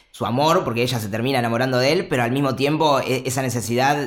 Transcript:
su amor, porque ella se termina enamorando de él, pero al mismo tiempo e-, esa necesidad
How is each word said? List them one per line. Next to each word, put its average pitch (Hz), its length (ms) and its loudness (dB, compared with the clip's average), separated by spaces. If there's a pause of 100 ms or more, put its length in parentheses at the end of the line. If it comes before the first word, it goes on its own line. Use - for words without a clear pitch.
(100)
su - 160 -6
amor, 156 360 2
porque 120 200 -2
ella 123 160 0
se 107 100 -6
termina 113 300 -2
enamorando 120 400 0
de 131 140 2
él, 180 160 0
pero 127 140 0
al 120 100 0
mismo 135 220 0
tiempo 139 460 2
e-, - 240 -2
esa 131 160 -2
necesidad 127 560 0 (100)